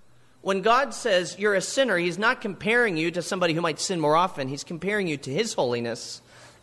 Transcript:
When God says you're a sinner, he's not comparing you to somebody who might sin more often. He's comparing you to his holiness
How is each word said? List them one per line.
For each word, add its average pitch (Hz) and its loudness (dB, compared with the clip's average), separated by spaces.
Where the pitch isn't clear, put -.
When 196 0
God 233 4
says 180 0
you're 202 2
a 190 2
sinner, 226 2
he's 175 -2
not 233 2
comparing 214 0
you 165 0
to 170 -2
somebody 180 0
who 165 0
might 160 0
sin 180 -2
more 151 4
often. 170 0
He's 139 -8
comparing 185 -4
you 147 -2
to 135 -10
his 208 -2
holiness 120 -4